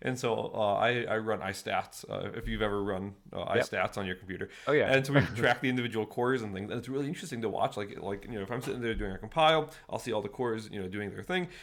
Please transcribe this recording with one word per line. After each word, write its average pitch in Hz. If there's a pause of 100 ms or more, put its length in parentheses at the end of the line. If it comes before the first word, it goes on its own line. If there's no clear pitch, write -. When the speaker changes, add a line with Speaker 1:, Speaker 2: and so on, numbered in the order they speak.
Speaker 1:
And 127
so, 110
uh, 104
I, 120
I 110
run 110
iStats, 98
uh, 98
if -
you've 110
ever 101
run, 98 (180)
uh, 95
Speaker 2:
Yep. -
Speaker 1:
iStats 98
on 98
your 92
computer. 92 (180)
Speaker 2:
Oh, 135
yeah. 131
Speaker 1:
And 135
so 139
we 139
Speaker 2:
<laughs> 120
Speaker 1:
track 120
the 135
individual 120
cores 120
and 104
things. 98
And 113
it's 127
really 139
interesting 151
to 113
watch, 117
like, 104
like, 101
you 120
know, 104
if 98
I'm 120
sitting 123
there 113
doing 104
a 92
compile, 156 (180)
I'll -
see 117
all 107
the 101
cores, 110
you 107
know, 95
doing 101
their 98
thing. 180 (140)